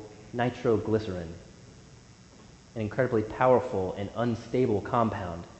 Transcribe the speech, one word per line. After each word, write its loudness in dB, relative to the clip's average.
nitroglycerin, 0
an -8
incredibly 0
powerful 2
and -6
unstable 0
compound. -2